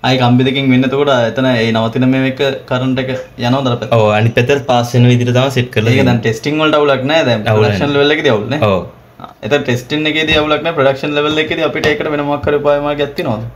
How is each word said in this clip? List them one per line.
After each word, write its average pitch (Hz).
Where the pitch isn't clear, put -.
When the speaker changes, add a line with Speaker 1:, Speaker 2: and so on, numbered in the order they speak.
Speaker 1:
ආයේ 127
කම්බි 123
දෙකෙන් 135
වෙන්න 127
එතකොට 139
එතන 120
ඒ 113
නවතින 113
මේ 135
එක 131
කරන්ට් 131
එක 131
යනවද 131
අර 117
පැත්තට? 117
Speaker 2:
ඔව්, 107
අනිත් 113
පැත්තට 135
පාස් 120
වෙන 123
විදිහට 123
තමයි 135
සෙට් 120
කරලා 113
Speaker 1:
ඒක 131
Speaker 2:
තියෙන්නේ. 127
Speaker 1:
දැන් 113
ටෙස්ටිං 147
වලට 151
අවුලක් 139
නෑ. 156
දැන් 113
Speaker 2:
අවුලක් 107
Speaker 1:
ප්‍රොඩක්ෂන් 104
Speaker 2:
නෑ. 143
Speaker 1:
ලෙවල් 143
එකේදී 151
අවුල් 107
නෑ. 139
Speaker 2:
ඔව්. 92
Speaker 1:
ආ, -
එතන 139
ටෙස්ටිං 143
එකේදී 156
අවුලක් 151
නෑ. 165
ප්‍රොඩක්ෂන් 135
ලෙවල් 151
එකේදී 160
අපිට -
ඒකට 147
වෙන 147
මොකක් 147
හරි 147
උපාය 143
මාර්ගයක් 143
තියෙනවද? 120